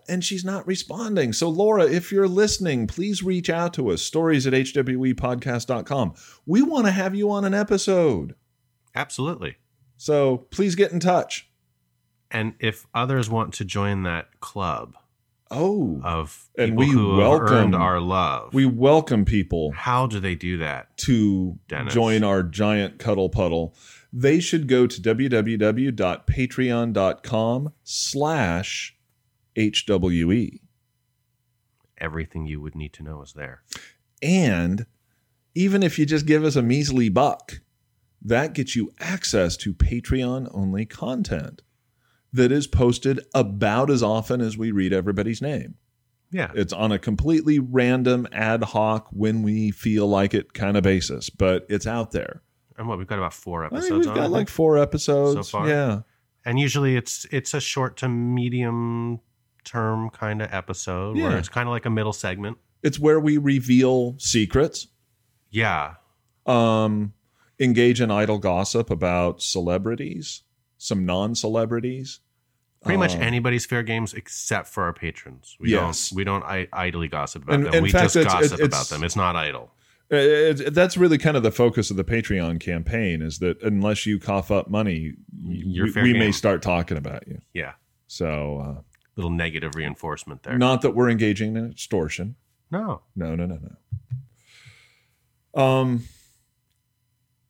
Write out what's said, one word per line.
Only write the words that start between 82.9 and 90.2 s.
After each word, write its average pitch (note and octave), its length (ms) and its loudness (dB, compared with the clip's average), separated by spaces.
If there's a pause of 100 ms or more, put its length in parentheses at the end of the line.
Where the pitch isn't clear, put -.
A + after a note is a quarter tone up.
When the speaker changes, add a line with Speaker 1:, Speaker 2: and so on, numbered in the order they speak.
Speaker 1:
is D#2 160 -8
that F2 240 -2
unless G#2 420 0
you G#2 140 0
cough G2 320 -2
up G2+ 180 -2
money, F2+ 440 -2 (280)
Speaker 2:
You're F2+ 460 -4
Speaker 1:
we, G#2 40 -4
Speaker 2:
fair - 120 0
Speaker 1:
we B2 100 6
may A#2 120 2
Speaker 2:
game. G2+ 80 2
Speaker 1:
start G2 280 0
talking F2 360 0
about - 300 -10
you. - 120 -14 (160)
Speaker 2:
Yeah. C#2+ 160 -8 (340)
Speaker 1:
So, D2 540 -6
uh, C#2 220 -10 (340)
Speaker 2:
Little E2+ 160 -4
negative D#2+ 420 -4
reinforcement D2 720 -10